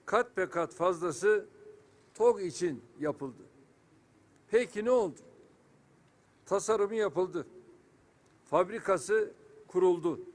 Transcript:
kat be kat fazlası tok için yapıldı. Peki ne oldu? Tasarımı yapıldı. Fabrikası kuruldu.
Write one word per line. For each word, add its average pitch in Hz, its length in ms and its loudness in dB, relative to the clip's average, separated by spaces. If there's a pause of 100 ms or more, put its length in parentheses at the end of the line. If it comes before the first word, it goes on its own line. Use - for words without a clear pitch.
kat 240 320 -2
be 185 120 -2
kat 165 240 -4
fazlası 180 720 0 (680)
tok 214 280 2
için 165 420 -4 (160)
yapıldı. 139 440 -6 (1080)
Peki 226 340 0
ne 247 60 2
oldu? 202 280 0 (1300)
Tasarımı 202 500 0
yapıldı. 175 520 -2 (1000)
Fabrikası 196 880 0 (340)
kuruldu. 175 520 2 (160)